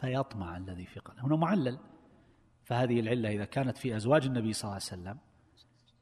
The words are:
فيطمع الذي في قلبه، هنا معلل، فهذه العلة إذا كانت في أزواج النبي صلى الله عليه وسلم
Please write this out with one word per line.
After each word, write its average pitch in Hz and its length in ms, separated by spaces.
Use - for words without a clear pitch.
فيطمع 107 560
الذي 92 280
في - 140
قلبه، - 220
هنا 143 140
معلل، 160 440
فهذه 120 360
العلة 113 300
إذا 104 160
كانت 131 320
في 120 180
أزواج 127 300
النبي 117 280
صلى - 100
الله 104 100
عليه 98 100
وسلم 95 360